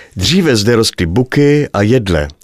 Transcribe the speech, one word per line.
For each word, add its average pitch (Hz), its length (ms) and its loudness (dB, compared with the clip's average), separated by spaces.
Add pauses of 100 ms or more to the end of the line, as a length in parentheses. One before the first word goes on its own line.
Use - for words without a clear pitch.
(160)
Dříve 151 400 0
zde 110 200 0
rostly 107 300 -2
buky 143 680 0
a 101 100 -2
jedle. 95 460 0 (160)